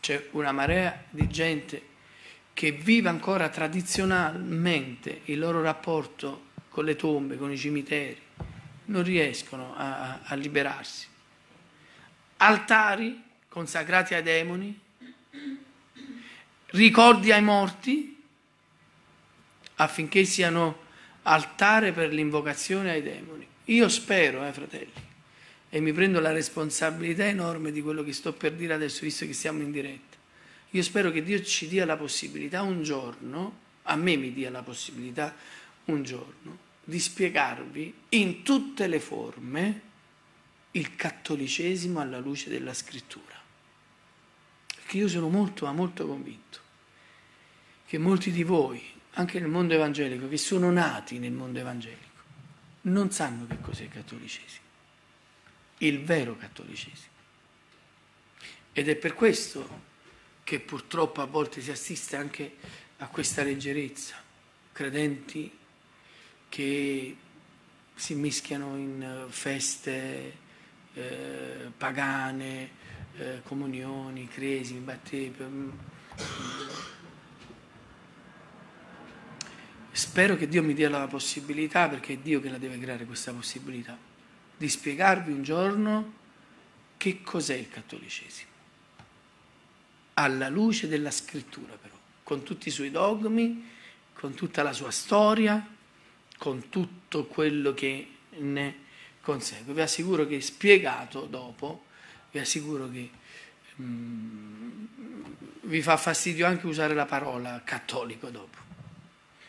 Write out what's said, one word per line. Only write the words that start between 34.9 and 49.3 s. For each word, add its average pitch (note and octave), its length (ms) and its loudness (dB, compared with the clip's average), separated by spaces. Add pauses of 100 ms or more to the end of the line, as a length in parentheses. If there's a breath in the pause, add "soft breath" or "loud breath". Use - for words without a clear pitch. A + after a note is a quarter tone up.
un D3 180 0
giorno, - 640 -14 (160)
di E3 160 -4
spiegarvi C#3 920 0 (180)
in G3 320 4
tutte - 440 2
le D#3+ 140 2
forme B2+ 880 -4 (840)
il - 220 -4
cattolicesimo E3 1080 -2
alla B2+ 200 -6
luce C#3 280 -6
della C3 260 -6
Scrittura. - 640 -14 (1500)
Perché - 60 -2
io G3+ 120 4
sono E3+ 200 0
molto, F#3 380 2
ma C#3 60 -2
molto F3 320 0
convinto C3+ 540 -8 (1300 soft breath)
che D#3+ 120 -4
molti F#3 320 4
di E3+ 120 2
voi, C#3+ 380 4 (340)
anche F3+ 260 0